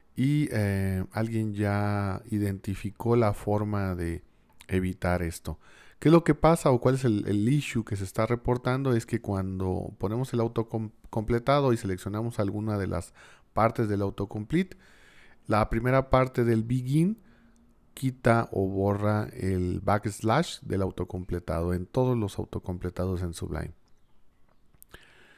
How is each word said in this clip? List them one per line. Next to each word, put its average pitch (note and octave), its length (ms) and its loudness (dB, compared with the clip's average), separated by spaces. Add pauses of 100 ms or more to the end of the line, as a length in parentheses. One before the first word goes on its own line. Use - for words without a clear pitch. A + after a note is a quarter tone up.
(140)
Y, D3 360 2
eh, G2 600 0
alguien A2 420 -2
ya G2+ 760 0
identificó G2+ 840 -2
la A2 200 4
forma G#2 600 -2
de E2+ 300 -4 (420)
evitar F#2 560 0
esto. E2 380 -6 (400)
¿Qué - 80 4
es D#3 40 8
lo E3 120 8
que D3+ 100 4
pasa D#3 380 4
o A#2+ 80 4
cuál C3 160 4
es C3 80 -2
el, G#2+ 240 2
el G#2 200 0
issue C3+ 360 0
que - 100 -6
se G2 80 -4
está A2 240 -2
reportando? B2 680 0
Es A2+ 120 0
que A2+ 140 -4
cuando F#2+ 800 -2
ponemos A2+ 340 -4
el A#2+ 80 2
auto A2+ 280 -2
com-, A2 220 -4 (180)
completado B2 640 2
y A#2 40 2
seleccionamos G#2 640 -4
alguna G#2 380 -2
de F#2 100 -2
las F2 260 -6 (380)
partes A2+ 360 2
del G2+ 140 0
autocomplete, G#2+ 720 -4 (720)
la G#2+ 240 2
primera B2+ 400 2
parte C3 340 4
del A2+ 200 2
begin C3 580 0 (720)
quita B2 560 2
o G2 180 0
borra G2+ 640 0
el F2+ 480 -2
backslash G#2+ 800 0
del G2 200 -2
autocompletado F2+ 920 -4
en F2+ 120 -4
todos B2+ 320 0
los G2+ 220 -4
autocompletados F2+ 800 -6
en E2+ 120 -6
Sublime. E2 400 -8 (1600)